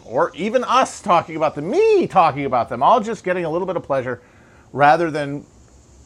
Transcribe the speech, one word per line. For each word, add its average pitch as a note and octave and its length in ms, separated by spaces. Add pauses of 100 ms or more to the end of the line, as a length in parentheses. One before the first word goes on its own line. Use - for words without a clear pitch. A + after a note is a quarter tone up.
or C#3 300
even A3 300
us A#3 360
talking E3+ 360
about D#3 180
them, D3+ 160
me G4+ 380
talking D3 380
about A#2+ 220
them, A#2+ 140
all F#3+ 160
just A3 240
getting F3+ 220
a D#3 60
little F3+ 160
bit F3+ 100
of - 80
pleasure B2+ 360 (520)
rather D#3 360
than C#3+ 380 (600)